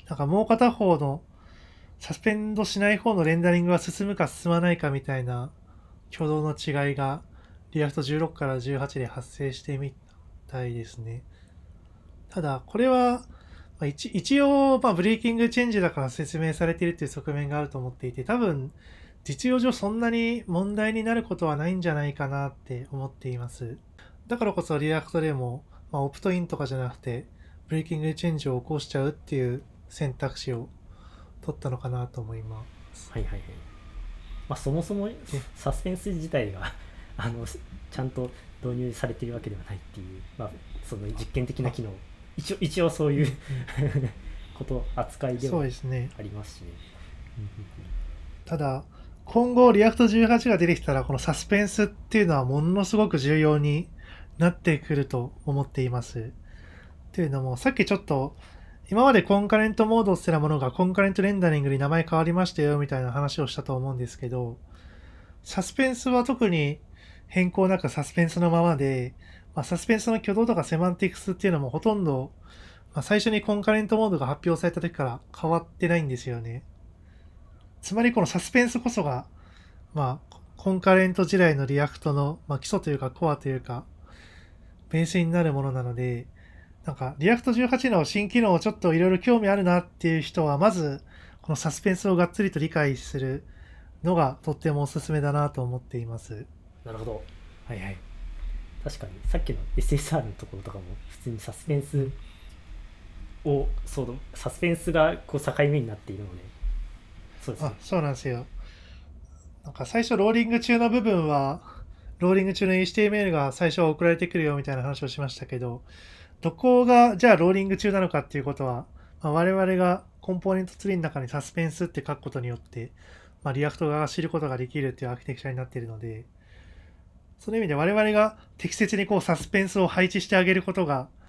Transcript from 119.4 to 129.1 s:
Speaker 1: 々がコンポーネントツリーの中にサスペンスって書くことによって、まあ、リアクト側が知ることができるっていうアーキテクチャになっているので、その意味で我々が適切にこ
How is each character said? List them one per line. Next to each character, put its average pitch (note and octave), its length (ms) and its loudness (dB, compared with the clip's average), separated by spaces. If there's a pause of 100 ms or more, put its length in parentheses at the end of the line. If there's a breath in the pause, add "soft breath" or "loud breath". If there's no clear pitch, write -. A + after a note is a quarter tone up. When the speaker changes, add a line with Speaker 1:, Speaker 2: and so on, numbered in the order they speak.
Speaker 1:
々 F#3+ 260 2
が F3+ 280 2 (160)
コ - 120 -4
ン F#3 80 -2
ポ F#3+ 100 0
ー F#3+ 40 4
ネ F#3 80 0
ン F#3 40 -4
ト - 80 -16
ツ - 140 -6
リ G3 60 0
ー - 20 0
の E3+ 60 -2
中 D#3 180 -4
に B2+ 80 -8
サ C#3+ 120 -6
ス - 120 -12
ペ E3 120 -2
ン D#3+ 60 -2
ス E3+ 160 -4
っ - 20 -6
て - 180 -8
書 D3 100 -4
く - 60 -20
こ C#3 80 -10
と C3+ 100 -6
に B2 80 -6
よ A#2+ 80 -6
っ - 20 -14
て、 - 340 -14 (500 soft breath)
ま C#3+ 80 -4
あ、 - 20 -4
リ C#3 120 0
ア D3+ 60 0
ク - 80 -18
ト E3 80 0
側 D3+ 140 0
が D3+ 80 0
知 - 140 -6
る D#3+ 60 -2
こ D#3+ 120 -2
と D3 80 -2
が C3 80 -4
で B2 120 -6
き D3 120 -6
る C3+ 80 0
っ B2 40 -4
て - 120 -10
い B2 40 -6
う - 20 -6
ア B2 40 -6
ー A#2+ 40 -12
キ - 60 -20
テ C3+ 100 -6
ク - 60 -16
チ - 60 -10
ャ C3+ 40 -4
に B2+ 60 -6
な B2+ 80 -6
っ B2+ 40 -14
て - 100 -10
い A#2 40 -8
る A2+ 60 -10
の A2+ 100 -12
で、 A2+ 280 -10 (1120 soft breath)
そ - 120 -10
の A3+ 80 0
意 - 20 2
味 G3+ 80 0
で D3+ 60 0
我 D#3+ 180 2
々 G#3+ 200 4
が G#3+ 240 4 (220 soft breath)
適 - 160 -6
切 G#3+ 220 2
に G3 100 0
こ G3+ 120 2